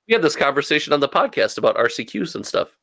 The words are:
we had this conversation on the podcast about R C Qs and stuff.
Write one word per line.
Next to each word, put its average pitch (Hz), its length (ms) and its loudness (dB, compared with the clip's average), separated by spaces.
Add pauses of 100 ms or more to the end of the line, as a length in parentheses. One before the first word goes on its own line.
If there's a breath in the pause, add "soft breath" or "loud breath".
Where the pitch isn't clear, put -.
we 220 80 2
had 233 80 2
this 156 140 2
conversation 147 560 0
on 147 80 2
the 139 80 2
podcast 113 500 0
about - 180 2
R 117 120 2
C - 160 -6
Qs - 320 -8
and 98 100 -10
stuff. - 220 -4 (140)